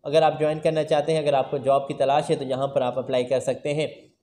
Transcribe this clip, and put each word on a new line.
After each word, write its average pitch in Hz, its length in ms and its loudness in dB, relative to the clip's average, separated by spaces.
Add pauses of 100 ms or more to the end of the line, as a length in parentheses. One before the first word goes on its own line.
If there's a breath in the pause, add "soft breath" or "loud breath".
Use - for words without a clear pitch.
अगर 156 180 4
आप 147 160 2
ज्वाइन 156 200 0
करना 156 240 0
चाहते 151 280 0
हैं, 160 100 2
अगर 143 140 2
आपको 135 220 0
जॉब 135 240 2
की 143 120 -8
तलाश 143 360 0
है 160 60 4
तो 143 100 -6
यहाँ 135 220 -2
पर 139 160 0
आप 123 140 -2
अप्लाई 127 260 0
कर 127 160 0
सकते 127 300 -4
हैं। 147 200 -2 (340)